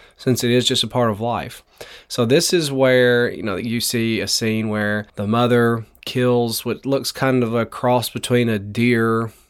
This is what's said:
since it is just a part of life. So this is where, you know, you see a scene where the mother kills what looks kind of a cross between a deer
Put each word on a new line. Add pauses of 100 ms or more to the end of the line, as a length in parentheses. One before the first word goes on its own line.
(160)
since
it
is
just
a
part
of
life. (460)
So
this
is
where,
you
know,
you
see
a
scene
where
the
mother (200)
kills
what
looks
kind
of
a
cross
between
a
deer (160)